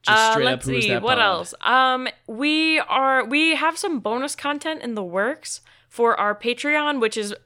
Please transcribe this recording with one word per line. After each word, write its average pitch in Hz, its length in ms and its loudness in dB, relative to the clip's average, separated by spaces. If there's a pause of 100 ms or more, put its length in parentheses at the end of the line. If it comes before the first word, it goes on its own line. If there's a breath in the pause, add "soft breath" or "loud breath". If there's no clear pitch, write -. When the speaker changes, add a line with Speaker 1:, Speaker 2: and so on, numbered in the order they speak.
Speaker 1:
Just 214 160 4
Speaker 2:
Uh, 220 120 4
Speaker 1:
straight 220 140 2
Speaker 2:
let's 254 200 0
Speaker 1:
up, 240 60 -2
who 247 60 -2
is 233 60 0
Speaker 2:
see, 208 80 0
Speaker 1:
that 190 100 0
Speaker 2:
what 240 160 2
Speaker 1:
pod? 226 80 4
Speaker 2:
else? 175 360 -2
Um, 254 460 2 (200)
we 302 520 0
are, 269 460 2
we 302 300 2
have 320 220 -2
some 339 220 -4
bonus 247 360 -4
content 294 460 -6
in 240 140 -6
the 208 80 -6
works 180 580 -4 (280 soft breath)
for 233 300 2
our 208 160 0
Patreon, 285 640 -2
which 220 180 0
is 208 160 -6 (120)